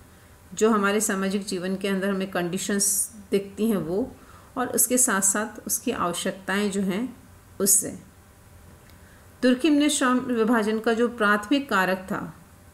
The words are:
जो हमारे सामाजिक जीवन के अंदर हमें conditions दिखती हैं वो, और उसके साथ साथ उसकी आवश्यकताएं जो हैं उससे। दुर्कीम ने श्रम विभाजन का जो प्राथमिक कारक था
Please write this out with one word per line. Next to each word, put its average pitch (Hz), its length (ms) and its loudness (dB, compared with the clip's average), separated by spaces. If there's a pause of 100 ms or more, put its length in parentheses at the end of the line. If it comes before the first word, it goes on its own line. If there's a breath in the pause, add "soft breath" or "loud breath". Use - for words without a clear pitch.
(540 soft breath)
जो 214 160 2
हमारे 202 320 2
सामाजिक 196 440 -2
जीवन 185 300 -4
के 196 120 -4
अंदर 196 220 0
हमें 190 220 -2
conditions 185 840 -2 (160)
दिखती 202 380 0
हैं 202 80 2
वो, 180 340 -4 (460 loud breath)
और 254 100 -2
उसके 247 300 0
साथ 202 240 2
साथ - 460 -2
उसकी - 240 -4
आवश्यकताएं 190 800 -2
जो 196 100 -2
हैं 202 360 -4 (420)
उससे। - 520 0 (1300 loud breath)
दुर्कीम 254 300 4
ने 294 160 4
श्रम 254 300 2
विभाजन 220 600 2
का 233 140 0
जो 240 140 2
प्राथमिक 240 640 0
कारक 190 280 2
था 180 380 -8 (380)